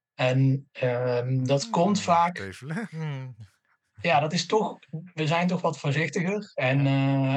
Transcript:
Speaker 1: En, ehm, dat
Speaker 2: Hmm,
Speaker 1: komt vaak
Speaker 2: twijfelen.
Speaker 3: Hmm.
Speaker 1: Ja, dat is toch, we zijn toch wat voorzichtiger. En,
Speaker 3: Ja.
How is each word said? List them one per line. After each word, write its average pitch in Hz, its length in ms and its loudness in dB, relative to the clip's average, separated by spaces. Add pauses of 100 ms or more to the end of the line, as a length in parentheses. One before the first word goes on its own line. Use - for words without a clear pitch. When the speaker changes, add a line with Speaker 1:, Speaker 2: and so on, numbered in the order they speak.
(140)
Speaker 1:
En, 135 580 2
ehm, 123 720 0
dat 139 180 2
Speaker 2:
Hmm, - 80 -10
Speaker 1:
komt 185 300 2
vaak 170 340 2
Speaker 2:
twijfelen. 139 560 -10
Speaker 3:
Hmm. 139 460 -8 (640)
Speaker 1:
Ja, 160 200 4
dat 151 120 -2
is 180 140 -2
toch, - 320 0 (360)
we 156 120 -2
zijn 170 200 2
toch 180 140 0
wat 165 180 -2
voorzichtiger. 165 760 -2
En, 139 300 2
Speaker 3:
Ja. 135 520 2